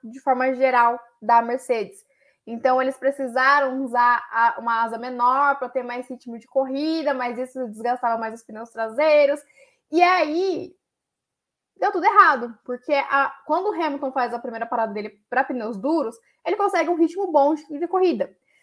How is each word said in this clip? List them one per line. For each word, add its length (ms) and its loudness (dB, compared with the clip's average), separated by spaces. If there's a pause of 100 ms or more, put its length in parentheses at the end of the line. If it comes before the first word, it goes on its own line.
de 160 -16
forma 340 2
geral 460 4 (200)
da 200 4
Mercedes. 680 -4 (400)
Então, 340 0
eles 160 -2
precisaram 840 0
usar 480 2
a, 280 0
uma 240 -2
asa 140 -4
menor 640 0
pra 100 -6
ter 140 -4
mais 260 -10
ritmo 300 -14
de 80 -20
corrida, 680 -2
mas 260 -4
isso 300 -8
desgastava 500 -2
mais 160 -8
os 80 -20
pneus 280 -16
traseiros. 680 2 (500)
E 100 2
aí, 760 0 (1000)
deu 160 -2
tudo 140 -2
errado, 580 4
porque 300 -4
a, 400 0 (120)
quando 200 0
o 80 -2
Hamilton 380 -4
faz 200 -2
a 60 -8
primeira 260 -10
parada 300 -4
dele 340 -10
pra 160 0
pneus 320 -6
duros, 400 -2 (260)
ele 140 -2
consegue 320 0
um 80 0
ritmo 340 0
bom 240 4
de, 240 -10
de 80 -4
corrida. 480 -2 (280)